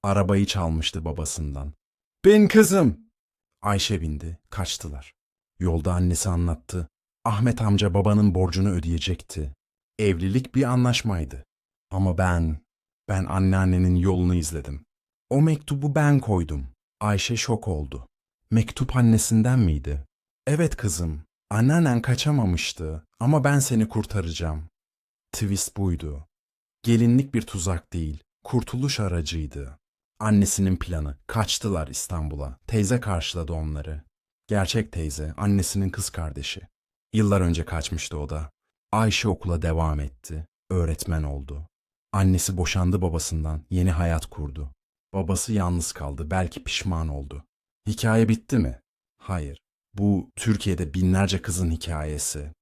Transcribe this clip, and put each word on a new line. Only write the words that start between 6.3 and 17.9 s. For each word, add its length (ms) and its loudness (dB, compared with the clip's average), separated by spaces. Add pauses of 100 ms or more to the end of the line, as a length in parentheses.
"Ahmet 360 0
amca 320 2
babanın 420 4
borcunu 340 2
ödeyecekti. 840 -4 (440)
Evlilik 560 0
bir 80 2
anlaşmaydı. 840 0 (460)
Ama 260 2
ben, 400 2 (520)
ben 160 -2
anneannenin 720 4
yolunu 400 2
izledim. 500 -6 (440)
O 120 4
mektubu 540 0
ben 240 4
koydum." 480 -2 (320)
Ayşe 380 -2
şok 300 -2
oldu. 400 -6 (440)